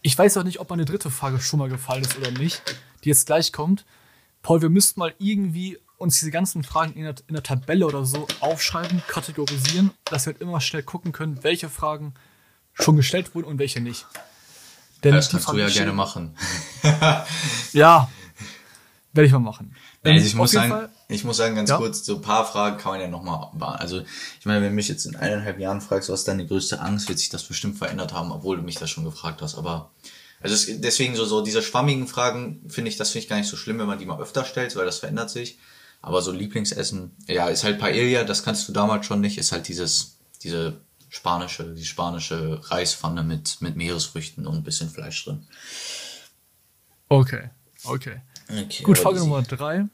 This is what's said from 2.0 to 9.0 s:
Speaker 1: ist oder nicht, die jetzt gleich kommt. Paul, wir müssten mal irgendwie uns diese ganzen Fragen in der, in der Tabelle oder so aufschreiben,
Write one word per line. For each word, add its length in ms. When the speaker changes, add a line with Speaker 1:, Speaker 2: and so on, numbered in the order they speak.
Speaker 1:
ist 140
oder 140
nicht, 300
die 60
jetzt 180
gleich 260
kommt. 320
Paul, 200
wir 80
müssten 300
mal 200
irgendwie 580
uns 220
diese 120
ganzen 320
Fragen 300
in 100
der, 120
in 80
der 80
Tabelle 420
oder 200
so 220
aufschreiben, 680